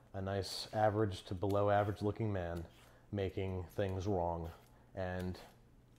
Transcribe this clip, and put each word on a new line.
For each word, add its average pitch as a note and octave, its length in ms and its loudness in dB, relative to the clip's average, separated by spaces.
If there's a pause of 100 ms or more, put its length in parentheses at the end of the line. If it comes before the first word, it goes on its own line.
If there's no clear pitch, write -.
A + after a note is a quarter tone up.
(140)
a G2 60 -6
nice F#2+ 520 -4
average G#2+ 520 2
to - 100 -6
below G2+ 360 4
average G2+ 300 4
looking G#2 320 0
man E2+ 320 -4 (480)
making F#2+ 520 -2 (100)
things F#2+ 320 -2
wrong E2+ 420 0 (460)
and, F#2 440 -4 (600)